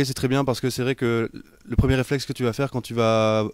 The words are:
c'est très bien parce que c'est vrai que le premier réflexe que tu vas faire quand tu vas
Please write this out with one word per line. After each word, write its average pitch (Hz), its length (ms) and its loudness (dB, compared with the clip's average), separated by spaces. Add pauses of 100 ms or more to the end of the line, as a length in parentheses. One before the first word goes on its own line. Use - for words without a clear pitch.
c'est 127 80 -4
très - 140 -2
bien 135 180 0
parce 127 160 -2
que 127 80 -2
c'est 123 140 -4
vrai 131 100 0
que 117 380 0 (340)
le 123 100 -8
premier 135 200 4
réflexe 131 320 0
que - 40 -8
tu 127 120 -4
vas 113 100 0
faire 139 160 -2
quand 123 120 -6
tu - 120 -12
vas 110 600 2